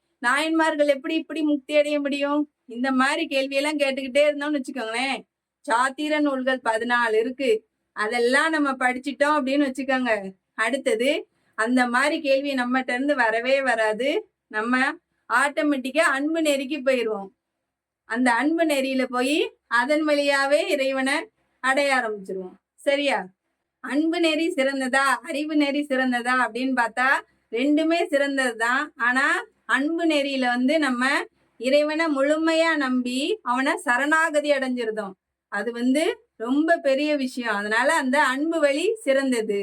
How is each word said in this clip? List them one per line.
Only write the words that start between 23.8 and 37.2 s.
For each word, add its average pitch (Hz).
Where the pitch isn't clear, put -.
அன்பு 320
நெறி 320
சிறந்ததா, 269
அறிவு 302
நெறி 285
சிறந்ததா 254
அப்படின்னு 247
பார்த்தா 247
ரெண்டுமே 302
சிறந்ததுதான். 269
ஆனா 254
அன்பு 311
நெறியில 277
வந்து 254
நம்ம 262
இறைவனை 302
முழுமையா 320
நம்பி 254
அவனை 262
சரணாகதி 294
அடைஞ்சிருந்தோம். 233
அது 220
வந்து 262
ரொம்ப 294
பெரிய 294
விஷயம். 254